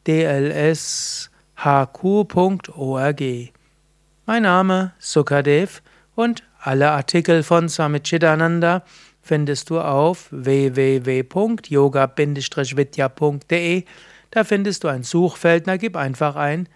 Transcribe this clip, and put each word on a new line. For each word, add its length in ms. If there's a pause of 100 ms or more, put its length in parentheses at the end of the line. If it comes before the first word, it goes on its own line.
D 180
L 280
S 800 (240)
H 320
Q 380
punkt 520
O 200
R 160
G. 360 (760)
Mein 180
Name 560
Sukadev 840 (340)
und 280 (160)
alle 320
Artikel 520
von 260
Swami 320
Chidananda 840 (380)
findest 480
du 100
auf 520
w 440
w 300
w 180
punkt 460
yoga 360
bindestrich 680
vidya 340
punkt 400
d 280
e. 80 (440)
Da 140
findest 400
du 60
ein 140
Suchfeld, 640
da 100
gib 180
einfach 400
ein 400